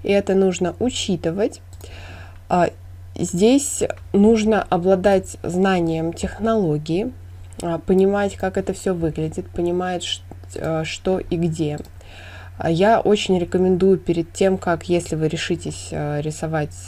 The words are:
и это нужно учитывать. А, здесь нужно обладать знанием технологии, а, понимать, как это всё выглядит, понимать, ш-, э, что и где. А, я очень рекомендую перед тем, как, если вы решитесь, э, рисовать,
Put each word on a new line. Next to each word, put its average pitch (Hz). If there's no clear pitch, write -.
и -
это 202
нужно 185
учитывать. 202
А, 175
здесь 220
нужно 214
обладать 190
знанием 170
технологии, 196
а, 170
понимать, 196
как 190
это 190
всё 190
выглядит, 160
понимать, 180
ш-, -
э, 160
что 185
и -
где. 160
А, -
я 196
очень 196
рекомендую 185
перед 165
тем, 190
как, 170
если 170
вы 156
решитесь, 165
э, 147
рисовать, 156